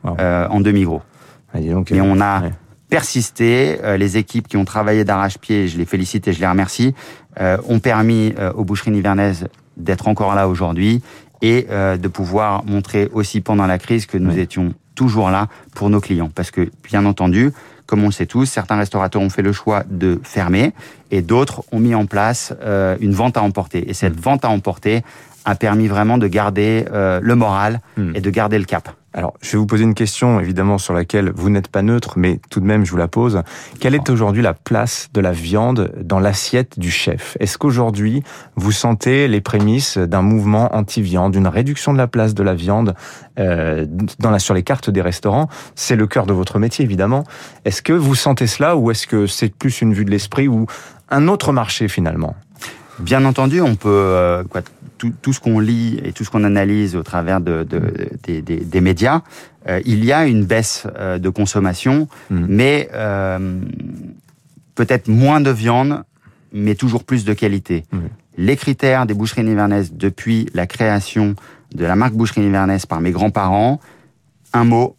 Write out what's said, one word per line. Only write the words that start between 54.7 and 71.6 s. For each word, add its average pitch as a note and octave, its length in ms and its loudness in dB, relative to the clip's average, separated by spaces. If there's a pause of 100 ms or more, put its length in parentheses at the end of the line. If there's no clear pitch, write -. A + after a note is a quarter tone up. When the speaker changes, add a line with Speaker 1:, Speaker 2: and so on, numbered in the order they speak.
Speaker 2:
tout, A#2+ 120 -4 (120)
tout C3+ 100 0
ce - 60 -4
qu'on A2 200 2
lit A2+ 440 0
et F2+ 100 -8
tout - 100 -10
ce G#2 60 -8
qu'on G#2+ 140 0
analyse G2+ 520 2
au E2+ 60 -2
travers F2 400 -2
de, E2 220 -2
de, E2+ 160 -4
Speaker 1:
Mm. - 120 -2 (320)
Speaker 2:
des, E2 200 -6
des, - 160 -4
des F2+ 220 0
médias, G2 400 2 (460)
euh, F2+ 160 -2
il A2+ 220 2
y C3 80 4
a D#3 140 4
une A2 180 4
baisse, A2 400 -2 (140)
euh, F#2 180 -4
de F2+ 120 -2
consommation, G#2 800 0 (220)
Speaker 1:
Mm. F2 180 0
Speaker 2:
mais, B2+ 460 2
euh, F#2+ 680 -4 (1160)
peut-être B2 320 0
moins C3+ 340 4
de C3+ 80 4
viande, B2 540 0 (480)
mais G#2 240 0
toujours A#2+ 280 0
plus A#2 220 -2
de G#2+ 80 2
qualité. G2 580 -2
Speaker 1:
Mm. G2 60 -4 (400)
Speaker 2:
Les G#2 200 2
critères C3 500 0
des G#2+ 80 -2
boucheries A2+ 280 -2
nivernaises G2+ 500 0
depuis G2 600 -2
la F2 140 -2
création G#2 640 0 (400)